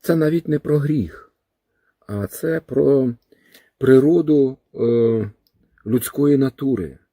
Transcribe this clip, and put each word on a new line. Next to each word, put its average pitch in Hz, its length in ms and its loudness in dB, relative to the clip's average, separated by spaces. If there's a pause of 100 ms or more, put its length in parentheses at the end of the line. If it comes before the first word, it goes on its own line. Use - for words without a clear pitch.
це 170 140 0
навіть 160 320 0
не 151 120 -2
про 151 180 -2
гріх, 143 540 -4 (760)
а 101 200 -6
це 160 320 -6
про 135 540 0 (640)
природу, 139 800 2 (180)
е, 117 560 0 (540)
людської 143 520 0
натури 127 640 -4 (140)